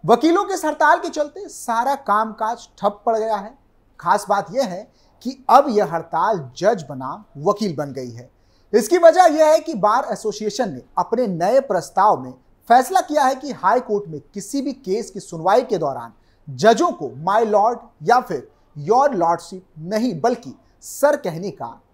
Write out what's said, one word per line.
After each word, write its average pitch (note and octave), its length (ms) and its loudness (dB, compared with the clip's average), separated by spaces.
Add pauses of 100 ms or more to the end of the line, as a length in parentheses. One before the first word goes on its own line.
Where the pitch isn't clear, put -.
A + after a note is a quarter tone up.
वकीलों D4+ 400 4
के G4 100 -4
इस D#4+ 100 -6
हड़ताल D4+ 340 2
के E4+ 100 -8
चलते D4 400 -6
सारा B3 460 -4
कामकाज A3 720 -4 (120)
ठप G#3 280 -4
पड़ A3+ 100 0
गया A3 200 -2
है। G3+ 160 -10 (480)
खास G3 280 0
बात F3 260 -2
यह C4+ 100 0
है F#3+ 220 -10 (400)
कि C4 100 -8 (140)
अब C#4 200 8
यह G3 240 0
हड़ताल E3+ 440 -2 (180)
जज F#3+ 320 0
बनाम C#3+ 360 -12 (240)
वकील G3+ 280 -2
बन C#3+ 160 -8
गई B2+ 180 -10
है। B2 180 -18 (440)
इसकी A#3+ 260 4
वजह E4+ 260 6 (100)
यह D#4 120 4
है D#4 140 4
कि D#4+ 140 -8
बार G#3 380 0
एसोसिएशन G#3 600 -6
ने B2+ 100 -14 (160)
अपने A#3+ 280 -2
नए F#3+ 360 2
प्रस्ताव F#3+ 600 2
में B2+ 80 -12 (380)
फैसला B3+ 320 4
किया D4+ 240 0
है C4+ 100 2
कि C4 180 -10
हाई G3+ 280 2
कोर्ट G#3 280 -4
में D3+ 120 -10 (140)
किसी B3+ 280 -6
भी C#4 100 -4
केस G3 380 -6
की G3 100 -12
सुनवाई F#3 420 0
के G#3 160 -2
दौरान B2 340 -6 (360)
जजों A3 440 4
को B2+ 200 -8 (120)
my G3+ 260 2
lord G#3+ 360 2 (160)
या A#3 180 4
फिर D3+ 280 -8 (280)
your G#3+ 300 2 (100)
lordship E3+ 460 -2 (220)
नहीं G#3 360 -2
बल्कि A#3 340 -2 (300)
सर D4 320 0
कहने F#3 340 -8
का A#2 260 -14 (180)